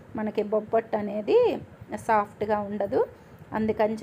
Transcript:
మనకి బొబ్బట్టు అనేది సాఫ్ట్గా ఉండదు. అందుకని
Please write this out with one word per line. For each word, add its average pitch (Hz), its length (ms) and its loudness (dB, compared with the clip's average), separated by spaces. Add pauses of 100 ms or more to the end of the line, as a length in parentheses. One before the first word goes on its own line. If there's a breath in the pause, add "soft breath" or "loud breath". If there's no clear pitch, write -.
(160)
మనకి 214 280 -2
బొబ్బట్టు 214 540 0
అనేది 214 600 2 (380)
సాఫ్ట్గా 208 640 0
ఉండదు. 208 480 0 (460 loud breath)
అందుకని 214 500 0